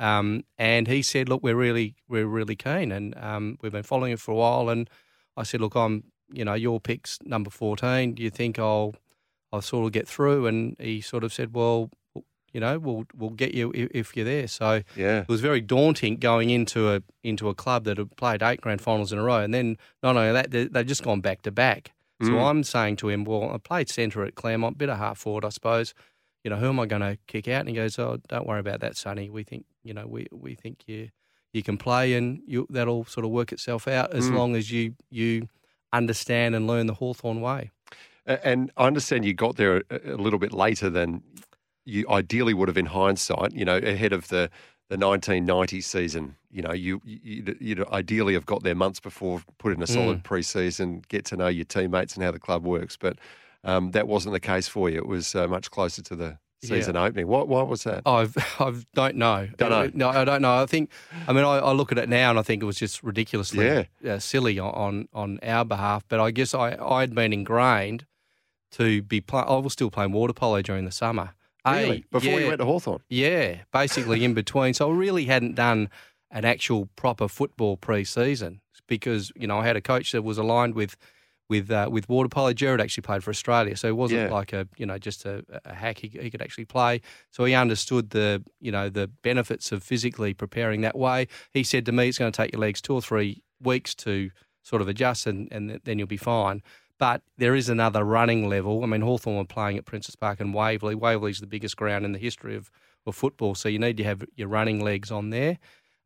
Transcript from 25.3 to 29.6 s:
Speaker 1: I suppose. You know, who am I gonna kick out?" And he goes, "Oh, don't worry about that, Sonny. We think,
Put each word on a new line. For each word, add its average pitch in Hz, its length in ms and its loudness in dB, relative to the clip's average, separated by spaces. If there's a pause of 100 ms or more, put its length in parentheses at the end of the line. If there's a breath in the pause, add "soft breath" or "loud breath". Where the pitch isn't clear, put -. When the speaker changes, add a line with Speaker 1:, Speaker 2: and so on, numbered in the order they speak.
Speaker 1:
I 107 60 -4
suppose. 117 440 0 (500 soft breath)
You 107 60 -6
know, 104 60 -2
who 117 120 0
am 131 120 2
I 113 60 0
gonna 101 400 -2
kick 107 220 -6
out?" 131 120 0
And - 80 -6
he 117 60 -6
goes, 113 240 -2
"Oh, 120 200 -4 (100)
don't - 180 -6
worry 107 140 -2
about 101 200 -6
that, - 160 -6
Sonny. 101 320 -8
We 107 160 -10
think, 117 220 -14 (180)